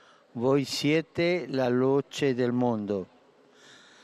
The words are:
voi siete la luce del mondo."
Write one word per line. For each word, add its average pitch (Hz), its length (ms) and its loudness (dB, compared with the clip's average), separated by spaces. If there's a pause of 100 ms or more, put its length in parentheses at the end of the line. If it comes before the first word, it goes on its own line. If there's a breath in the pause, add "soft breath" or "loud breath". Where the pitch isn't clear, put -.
(320 soft breath)
voi 135 320 0
siete 170 880 -2
la 131 180 0
luce 131 680 0
del 120 200 0
mondo." 107 540 -2 (960 loud breath)